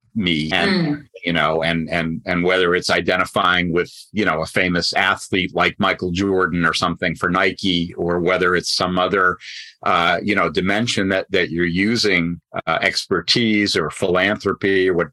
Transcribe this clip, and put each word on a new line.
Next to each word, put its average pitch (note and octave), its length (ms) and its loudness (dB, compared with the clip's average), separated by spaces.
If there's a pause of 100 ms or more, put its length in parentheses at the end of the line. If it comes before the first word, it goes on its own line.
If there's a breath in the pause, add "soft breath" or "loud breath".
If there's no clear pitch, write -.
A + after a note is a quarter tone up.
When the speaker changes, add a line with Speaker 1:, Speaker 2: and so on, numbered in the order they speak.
(140)
Speaker 1:
me, E2 380 0
and, F2+ 180 0
Speaker 2:
Mm. D#3 340 -2 (200)
Speaker 1:
you E2+ 80 -2
know, D#2+ 300 0
and, E2 260 -2
and, E2 380 -4
and F2+ 160 0
whether F2+ 320 2
it's F2+ 160 -2
identifying F2+ 800 0
with, F2 200 0 (200)
you G#2 120 -2
know, D#2+ 180 0
a E2 40 -4
famous F2+ 460 0
athlete F#2+ 600 -2
like F2 240 2
Michael F#2 320 0
Jordan F2+ 560 0
or D#2+ 80 0
something E2+ 400 -2
for F2 160 -2
Nike, F2+ 640 0
or F2 220 0
whether F2+ 380 2
it's - 180 -2
some F2+ 240 0
other, F2+ 400 2 (460 loud breath)
uh, F2 360 2
you G#2 140 0
know, F2 160 0
dimension G2 600 0
that, F#2+ 200 0
that F2+ 200 0
you're E2+ 140 -2
using, F2+ 760 0 (260)
uh, D#2+ 160 0
expertise G#2 960 0
or D#2+ 120 0
philanthropy F#2+ 1000 0
or F#2 60 2
what, E2+ 180 0